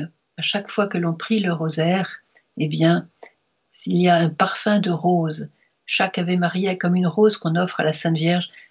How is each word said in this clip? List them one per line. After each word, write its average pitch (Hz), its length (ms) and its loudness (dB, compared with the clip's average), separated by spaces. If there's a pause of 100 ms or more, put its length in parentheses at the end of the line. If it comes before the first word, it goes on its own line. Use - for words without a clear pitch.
(360)
à 160 60 -8
chaque 208 280 -4
fois 202 160 -2
que 190 120 -4
l'on 170 160 0
prie 165 260 -2
le 180 140 0
rosaire, 160 680 -2 (360)
eh 151 120 -2
bien, 160 400 2 (640)
s'il 185 240 -4
y 180 120 4
a 175 60 6
un 165 140 4
parfum 190 500 0
de 175 140 4
rose, 165 560 0 (380)
chaque - 320 -2
Ave 180 200 0
Maria 180 320 0
est 180 80 -4
comme 180 160 0
une 180 140 2
rose 214 280 4
qu'on 160 200 -2
offre 180 240 -2
à - 20 0
la 156 80 2
Sainte 165 240 -2
Vierge. 170 340 0 (220)